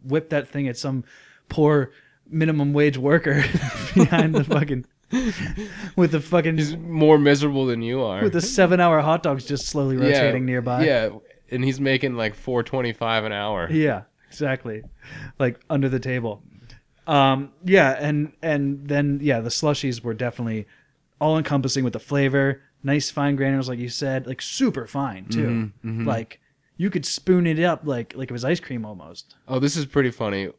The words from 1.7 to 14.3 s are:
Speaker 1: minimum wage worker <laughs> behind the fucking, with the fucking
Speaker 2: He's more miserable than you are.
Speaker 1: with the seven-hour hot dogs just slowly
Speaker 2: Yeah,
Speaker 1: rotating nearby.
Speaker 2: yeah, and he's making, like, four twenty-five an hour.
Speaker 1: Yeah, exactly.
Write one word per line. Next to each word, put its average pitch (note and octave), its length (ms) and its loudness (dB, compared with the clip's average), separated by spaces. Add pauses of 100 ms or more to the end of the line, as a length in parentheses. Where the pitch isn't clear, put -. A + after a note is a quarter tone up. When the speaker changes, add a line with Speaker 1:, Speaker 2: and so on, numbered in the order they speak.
Speaker 1:
minimum D#3 420 0
wage D3 240 4
worker C#3+ 480 2 (240)
<laughs> - 260 -8
behind E3 400 4
the C#3+ 100 2
fucking, C#3+ 420 -2 (1080)
with F3 140 4
the D#3 100 0
fucking D#3+ 380 0
Speaker 2:
He's D3+ 180 -2
more D#3 420 6
miserable C#3+ 480 4
than A#2 160 -2
you B2 200 -2
are. G2+ 200 -2
Speaker 1:
with G3+ 100 2
the E3+ 80 0
seven-hour F3 600 4
hot D#3+ 220 2
dogs C#3 220 -2
just C#3+ 240 -6
slowly C3+ 280 -2
Speaker 2:
Yeah, C3 220 4
Speaker 1:
rotating B2+ 260 2
nearby. B2+ 400 0
Speaker 2:
yeah, A#2+ 260 2 (400)
and B2+ 140 -2
he's C3 160 0
making, C3+ 360 0
like, A2 180 -2
four B2 280 -4
twenty-five A2+ 640 -2
an G#2+ 80 -4
hour. G2+ 380 -4
Speaker 1:
Yeah, D3+ 320 0 (260)
exactly. C3 540 -6 (560)